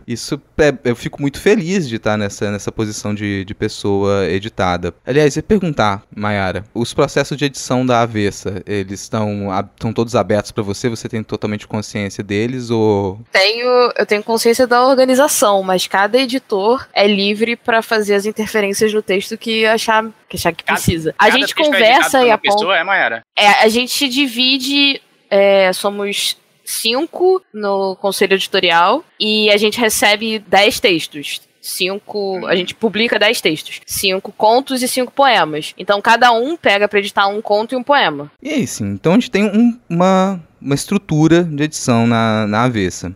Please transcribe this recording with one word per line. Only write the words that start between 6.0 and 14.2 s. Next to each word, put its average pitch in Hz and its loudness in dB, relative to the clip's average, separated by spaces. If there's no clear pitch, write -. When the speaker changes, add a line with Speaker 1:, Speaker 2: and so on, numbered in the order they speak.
Speaker 1:
Mayara, 98 -2
os 117 -6
processos 143 -2
de 143 -2
edição 127 -2
da 120 2
Avessa, 104 -4
eles 98 -6
tão 104 -4
a-, 98 -2
tão 110 -8
todos 117 -2
abertos 104 0
pra 113 -4
você? 101 -4
Você 113 -8
tem 110 -6
totalmente 104 -6
consciência 104 -8
deles, 113 -4
ou 107 0
Speaker 2:
Tenho, 220 0
eu - 0
tenho 208 -2